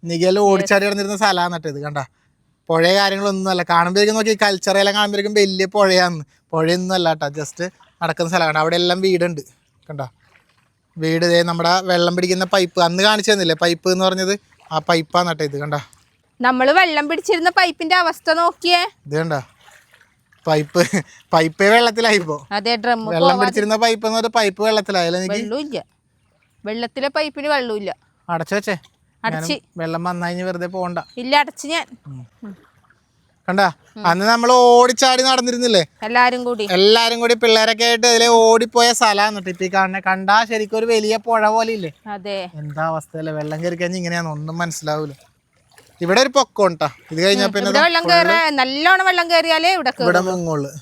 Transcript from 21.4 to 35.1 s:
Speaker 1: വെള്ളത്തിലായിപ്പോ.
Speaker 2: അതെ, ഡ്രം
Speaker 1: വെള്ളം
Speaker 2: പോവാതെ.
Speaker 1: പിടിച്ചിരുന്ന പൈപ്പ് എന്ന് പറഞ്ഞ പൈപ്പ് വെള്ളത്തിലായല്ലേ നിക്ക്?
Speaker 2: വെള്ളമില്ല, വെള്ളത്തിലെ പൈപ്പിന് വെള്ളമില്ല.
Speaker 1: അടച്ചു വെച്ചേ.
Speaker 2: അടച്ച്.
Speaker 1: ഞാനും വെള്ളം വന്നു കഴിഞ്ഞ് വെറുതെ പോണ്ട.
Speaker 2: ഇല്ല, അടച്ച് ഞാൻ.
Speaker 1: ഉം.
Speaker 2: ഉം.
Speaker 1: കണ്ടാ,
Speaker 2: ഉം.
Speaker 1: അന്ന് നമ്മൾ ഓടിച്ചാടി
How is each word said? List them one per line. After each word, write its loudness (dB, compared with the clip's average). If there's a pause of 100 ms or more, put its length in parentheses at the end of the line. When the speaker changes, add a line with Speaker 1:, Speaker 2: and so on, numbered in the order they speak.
Speaker 1:
വെള്ളത്തിലായിപ്പോ. 2
Speaker 2:
അതെ, -2
ഡ്രം -2
Speaker 1:
വെള്ളം -2
Speaker 2:
പോവാതെ. 4
Speaker 1:
പിടിച്ചിരുന്ന 0
പൈപ്പ് 0
എന്ന് 0
പറഞ്ഞ -2
പൈപ്പ് -2
വെള്ളത്തിലായല്ലേ 0
നിക്ക്? -4
Speaker 2:
വെള്ളമില്ല, -8 (800)
വെള്ളത്തിലെ -8
പൈപ്പിന് -6
വെള്ളമില്ല. -4 (340)
Speaker 1:
അടച്ചു -4
വെച്ചേ. -4 (460)
Speaker 2:
അടച്ച്. -6
Speaker 1:
ഞാനും -12
വെള്ളം -6
വന്നു -6
കഴിഞ്ഞ് -8
വെറുതെ -8
പോണ്ട. -8 (180)
Speaker 2:
ഇല്ല, -2
അടച്ച് -4
ഞാൻ. -6 (220)
Speaker 1:
ഉം. -18 (160)
Speaker 2:
ഉം. -16 (920)
Speaker 1:
കണ്ടാ, 2 (260)
Speaker 2:
ഉം. -2
Speaker 1:
അന്ന് 2
നമ്മൾ 2
ഓടിച്ചാടി 6